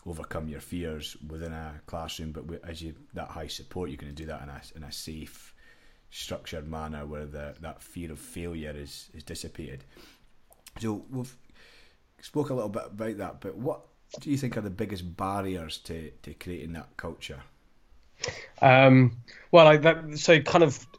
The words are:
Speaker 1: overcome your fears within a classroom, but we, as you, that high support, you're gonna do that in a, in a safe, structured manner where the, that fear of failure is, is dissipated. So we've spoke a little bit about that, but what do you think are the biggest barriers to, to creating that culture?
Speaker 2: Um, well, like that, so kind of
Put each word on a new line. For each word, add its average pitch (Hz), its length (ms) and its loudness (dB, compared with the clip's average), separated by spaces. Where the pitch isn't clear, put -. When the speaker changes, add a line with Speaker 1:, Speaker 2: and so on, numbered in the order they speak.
Speaker 1:
overcome 80 420 -8
your 73 140 -10
fears 80 560 -8
within 80 260 -10
a 78 340 -12
classroom, 80 440 -10
but 76 140 -10
we, 82 180 -10
as 82 180 -12
you, 80 120 -10
that 82 140 -10
high 80 180 -10
support, - 420 -8
you're - 80 -10
gonna 71 160 -12
do 78 140 -12
that 76 160 -10
in 71 60 -14
a, 69 120 -14
in 80 80 -14
a 67 80 -14
safe, - 640 -14
structured - 580 -10
manner 78 360 -8
where 76 200 -10
the, 73 360 -12
that 80 200 -12
fear 85 300 -12
of 73 80 -12
failure 82 580 -8
is, 71 380 -14
is - 80 -16
dissipated. - 600 -12
So 107 300 -4
we've 127 260 -8
spoke 143 300 -4
a - 20 -4
little 113 160 -2
bit 104 160 -6
about 107 320 -6
that, 92 240 -8
but 92 160 -10
what 131 240 -4
do - 80 -8
you 139 80 2
think 131 180 -2
are 110 60 -4
the 104 80 -4
biggest 90 480 -6
barriers 95 640 -4
to, 82 320 -12
to 73 140 -14
creating 85 380 -10
that - 220 -14
culture? - 460 -12
Speaker 2:
Um, 131 560 10
well, 165 140 12
like 151 160 10
that, 156 360 4
so 160 220 8
kind 170 240 6
of 143 240 2